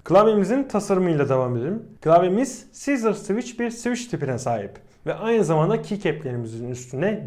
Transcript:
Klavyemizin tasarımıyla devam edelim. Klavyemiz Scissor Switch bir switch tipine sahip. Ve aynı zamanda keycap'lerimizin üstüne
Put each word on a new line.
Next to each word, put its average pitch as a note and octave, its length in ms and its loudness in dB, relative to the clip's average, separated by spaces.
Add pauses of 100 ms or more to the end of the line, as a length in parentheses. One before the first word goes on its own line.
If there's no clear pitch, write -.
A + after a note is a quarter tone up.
Klavyemizin G#3+ 600 4
tasarımıyla F3+ 640 0
devam B2+ 280 0
edelim. D#3+ 260 -4 (200)
Klavyemiz F3+ 680 2
Scissor A3+ 400 -2
Switch - 460 -4
bir A#3 120 -2
switch A#3+ 400 -6
tipine C3 280 -4
sahip. G#2+ 340 -4 (340)
Ve D3+ 80 -2
aynı A3 300 2
zamanda E3 380 2
keycap'lerimizin A#2+ 880 -4
üstüne D3 560 -4